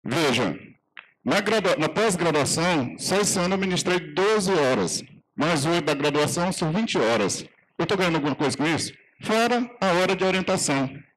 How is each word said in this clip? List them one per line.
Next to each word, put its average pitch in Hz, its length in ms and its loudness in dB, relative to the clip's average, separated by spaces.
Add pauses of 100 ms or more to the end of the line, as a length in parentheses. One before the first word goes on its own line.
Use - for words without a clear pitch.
Veja, 120 540 0 (680)
na 143 180 2
gradua-, 196 360 0
na 151 120 0
pós-graduação, 170 1080 0
só - 200 -2
esse 202 200 0
ano 180 160 0
eu 190 60 -2
ministrei 180 400 0
doze 185 520 0
horas, 127 520 2 (320)
mais 147 300 0
oito 170 200 0
da 151 80 0
graduação 147 580 0
são 160 220 -2
vinte 220 240 -2
horas. - 480 0 (320)
Eu 165 80 0
tô 202 100 0
ganhando 180 200 0
alguma 143 200 0
coisa 135 220 -2
com 143 80 0
isso? 156 260 -2 (300)
Fora 240 480 2 (120)
a 190 120 2
hora 185 220 2
de 190 80 -2
orientação. 185 680 0 (280)